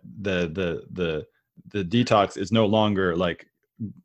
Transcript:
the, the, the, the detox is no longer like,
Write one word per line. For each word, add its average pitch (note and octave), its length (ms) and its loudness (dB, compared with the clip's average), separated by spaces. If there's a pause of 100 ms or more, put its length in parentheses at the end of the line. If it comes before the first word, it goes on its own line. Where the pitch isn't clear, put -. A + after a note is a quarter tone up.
(220)
the, F2+ 320 -2
the, E2+ 300 -4 (100)
the, E2 320 -4 (480)
the G2+ 100 -2
detox G#2+ 540 2
is F2+ 140 -6
no A2+ 140 4
longer G2+ 500 2
like, F2 300 -2 (600)